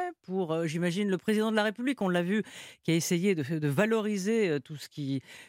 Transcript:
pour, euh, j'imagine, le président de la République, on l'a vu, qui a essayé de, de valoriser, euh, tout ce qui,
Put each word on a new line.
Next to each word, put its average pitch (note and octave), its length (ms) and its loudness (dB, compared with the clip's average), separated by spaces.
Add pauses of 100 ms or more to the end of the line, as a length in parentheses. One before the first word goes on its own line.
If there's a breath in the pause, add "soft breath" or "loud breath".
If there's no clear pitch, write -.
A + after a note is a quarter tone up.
(240)
pour, F#3 280 -2
euh, E3 160 0
j'imagine, F3 420 0
le F#3 80 2
président G#3+ 340 2
de A3 40 2
la G#3+ 80 4
République, A#3+ 380 -2
on F#3+ 80 2
l'a F3 120 2
vu, F#3+ 220 0 (400 loud breath)
qui - 80 0
a D#3+ 40 4
essayé F3+ 380 2
de, D#3 260 -2
de D3 100 0
valoriser, G#3 800 2
euh, D3 100 0
tout D3+ 160 -12
ce - 140 -14
qui, C3+ 320 -4 (260 loud breath)